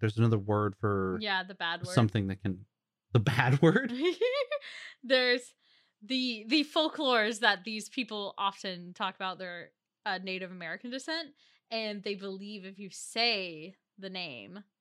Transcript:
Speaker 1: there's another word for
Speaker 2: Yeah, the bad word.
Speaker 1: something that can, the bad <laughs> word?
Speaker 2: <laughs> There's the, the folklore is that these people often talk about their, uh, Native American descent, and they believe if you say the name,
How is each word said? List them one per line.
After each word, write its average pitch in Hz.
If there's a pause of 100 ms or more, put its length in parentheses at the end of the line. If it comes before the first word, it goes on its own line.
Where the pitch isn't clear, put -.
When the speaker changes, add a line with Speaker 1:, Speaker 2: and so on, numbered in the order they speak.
Speaker 1:
there's 110
another 113
word 104
for 95
Speaker 2:
Yeah, 196
the 92
bad 170
word. -
Speaker 1:
something 110
that 95
can, 95 (460)
the 120
bad 131
<laughs> -
word? 240
Speaker 2:
<laughs> 494
There's 254 (480)
the, 240
the 285
folklore 294
is 214
that 202
these 214
people 208
often 180
talk 190
about 185
their, 175 (320)
uh, 185
Native 185
American 180
descent, 302 (400)
and 214
they 208
believe 196
if 190
you 202
say 190 (220)
the 190
name, 170 (180)